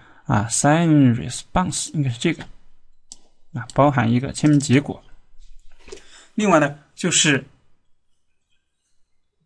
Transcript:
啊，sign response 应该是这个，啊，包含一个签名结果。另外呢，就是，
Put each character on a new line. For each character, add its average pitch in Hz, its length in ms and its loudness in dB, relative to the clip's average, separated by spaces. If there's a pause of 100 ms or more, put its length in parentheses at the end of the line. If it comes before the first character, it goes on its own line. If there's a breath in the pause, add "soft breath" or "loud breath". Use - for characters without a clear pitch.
(260 soft breath)
啊， 110 240 0
sign 147 680 4
response - 800 -6
应 151 100 -2
该 135 60 -2
是 117 100 -8
这 170 140 -2
个， - 100 -10 (1080)
啊， 117 220 -10
包 143 160 4
含 117 200 0
一 123 80 2
个 127 140 -6
签 - 160 2
名 147 100 6
结 131 220 2
果。 - 220 -12 (1300 loud breath)
另 214 160 0
外 165 100 4
呢， 147 200 -2 (160)
就 175 160 -4
是， - 340 2 (2000)